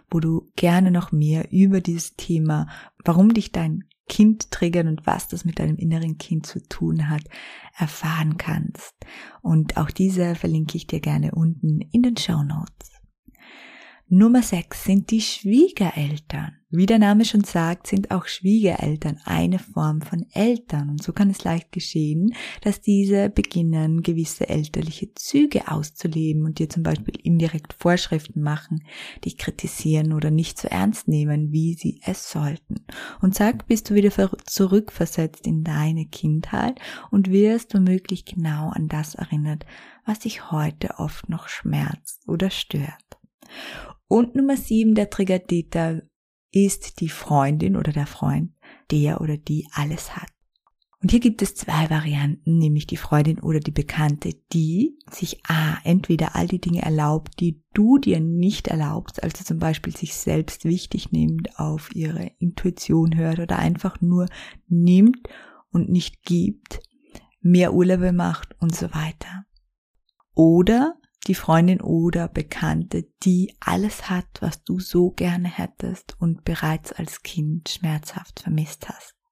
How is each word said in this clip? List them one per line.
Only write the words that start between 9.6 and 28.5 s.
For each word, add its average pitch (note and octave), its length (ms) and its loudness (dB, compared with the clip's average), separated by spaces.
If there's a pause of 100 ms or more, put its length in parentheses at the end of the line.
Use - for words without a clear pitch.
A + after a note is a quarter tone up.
auch D#3 140 -2
diese F3+ 440 0
verlinke D#3+ 420 -2
ich E3 100 -8
dir D#3 140 -6
gerne D3+ 300 0
unten D#3+ 500 0
in - 200 2
den B3 160 2
Shownotes. D3+ 800 -4 (1120)
Nummer A3 320 8
sechs - 440 -6
sind G3 260 2
die A3 80 2
Schwiegereltern. D#3+ 1300 0 (160)
Wie F3 160 4
der A3 120 4
Name G#3+ 280 6
schon G#3 180 2
sagt, E3+ 440 -2
sind G3 240 -2
auch F#3 140 -2
Schwiegereltern D#3+ 1000 0
eine F3 340 0
Form D#3 420 -2
von E3+ 300 -6
Eltern. G#3+ 580 -2
Und D3 140 -6
so - 80 -6
kann G3+ 180 2
es G3 140 -4
leicht E3 300 -4
geschehen, D#3+ 600 -2 (280)
dass G3+ 180 -2
diese G3+ 500 2
beginnen, E3 720 0
gewisse E3 440 -2
elterliche D#3 680 -4
Züge - 560 0
auszuleben D#3 760 -2
und D#3 140 -6
dir D#3+ 100 -2
zum E3 140 -4
Beispiel D#3 380 -4
indirekt E3 520 0
Vorschriften E3 680 -2
machen, D3+ 440 -6 (400)